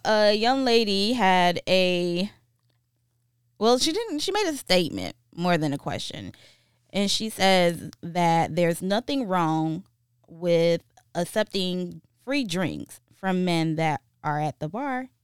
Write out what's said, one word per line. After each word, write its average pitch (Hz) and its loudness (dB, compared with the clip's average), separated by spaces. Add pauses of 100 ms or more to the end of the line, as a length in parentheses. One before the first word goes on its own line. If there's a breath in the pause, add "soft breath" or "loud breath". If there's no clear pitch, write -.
a 214 4
young 247 2
lady 220 2
had 180 4
a, 180 0 (1300)
well, 233 4
she 302 0
didn't, 392 -4
she 370 -4
made 415 0
a 302 -2
statement - -2 (180)
more 175 0
than 147 0
a 143 -6
question. 98 -10 (640 soft breath)
And 202 0
she 220 -4
says 180 2 (140)
that 165 0
there's 170 0
nothing 233 -2
wrong 160 0 (440)
with 170 0 (340)
accepting 180 -4 (220)
free 277 -2
drinks 165 -6 (160)
from 185 0
men 160 0
that 156 -2 (220)
are 151 -2
at 151 -4
the 151 -6
bar 254 -6 (160)